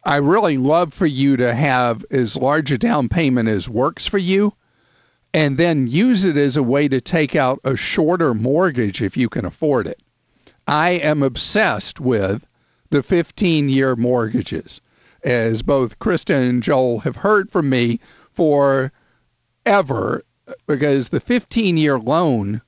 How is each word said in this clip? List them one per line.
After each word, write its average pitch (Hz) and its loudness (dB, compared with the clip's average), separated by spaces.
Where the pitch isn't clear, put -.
I 151 0
really 160 2
love 151 0
for 170 -2
you 139 2
to 120 0
have 123 0
as 123 -2
large 143 0
a 127 -2
down 147 0
payment 127 0
as 101 -2
works 127 -2
for 202 -2
you, 190 0
and 147 0
then 156 2
use 196 2
it 165 2
as 143 2
a 147 2
way 139 2
to 131 0
take 160 -2
out 131 0
a 131 -2
shorter 160 0
mortgage 123 0
if 98 -2
you 120 0
can 104 -4
afford 120 -2
it. - -10
I 151 2
am 151 0
obsessed 135 -2
with 107 0
the 143 0
fifteen-year 143 0
mortgages, 117 -2
as 113 0
both 135 -2
Krista 151 0
and 123 0
Joel 127 0
have 127 -6
heard 202 0
from 156 0
me 120 0
forever, 139 2
because 139 0
the 147 -2
fifteen-year 175 0
loan 117 -2